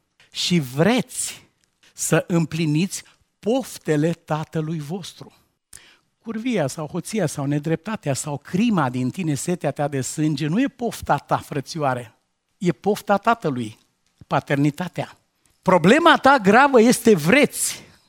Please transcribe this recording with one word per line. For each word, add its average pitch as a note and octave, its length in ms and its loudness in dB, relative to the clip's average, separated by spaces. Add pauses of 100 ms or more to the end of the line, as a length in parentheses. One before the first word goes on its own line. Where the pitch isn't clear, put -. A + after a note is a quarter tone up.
(320)
"și - 260 0
vreți D#3+ 840 -2 (500)
să - 340 -2
împliniți E3 800 -2 (340)
poftele E3+ 760 -2
tatălui D#3 680 -6
vostru." D3 520 -14 (920)
Curvia A3 440 -4
sau D3+ 200 -8
hoția F3+ 400 -4
sau C#3+ 180 -6
nedreptatea D3 680 -4
sau D3 240 -8
crima F#3 500 0
din B2+ 220 -4
tine, D#3+ 240 -4
setea E3 360 -4
ta C#3+ 180 -4
de C#3 120 -6
sânge, D3+ 460 -4
nu F3 140 0
e C4+ 80 0
pofta - 480 -4
ta, C#3 200 -4
frățioare, C3 760 -6 (440)
e F3 140 0
pofta G3+ 440 -2
tatălui, C#3+ 600 -2 (480)
paternitatea. D3 920 -2 (460)
Problema A#3 540 6
ta C4+ 260 4
gravă B3 380 6
este A3+ 340 6
vreți. G3 680 0 (260)